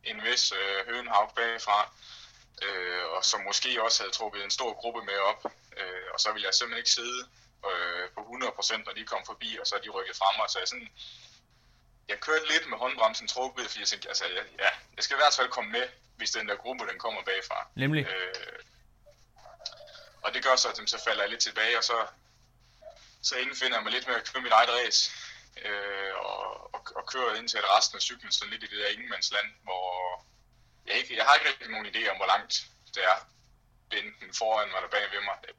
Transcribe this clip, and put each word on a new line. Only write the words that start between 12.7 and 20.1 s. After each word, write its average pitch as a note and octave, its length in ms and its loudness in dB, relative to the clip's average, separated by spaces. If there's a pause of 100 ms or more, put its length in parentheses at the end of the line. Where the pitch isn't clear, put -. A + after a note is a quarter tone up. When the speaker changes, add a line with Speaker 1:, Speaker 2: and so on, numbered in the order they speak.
Speaker 1:
med A2 80 -4
håndbremsen A#2 500 2
trukket, B2+ 380 -2
fordi - 140 -8
jeg G2+ 80 0
tænkte, - 200 -4
altså, - 160 0
jeg, F2+ 200 -2 (140)
ja, G2 100 4 (280)
jeg - 80 -2
skal C#3+ 120 0
i C3+ 60 2
hvert D3 120 8
fald B2+ 140 2
komme A2+ 220 -4
med, B2 160 0 (300)
hvis - 140 -2
den A2 180 -2
der G2+ 80 0
gruppe, A#2 300 -8
den - 120 -8
kommer G#2+ 240 -4
bagfra. - 520 -2
Speaker 2:
Nemlig? C#3 320 2
Speaker 1:
Øh, F#2 520 -6 (1600)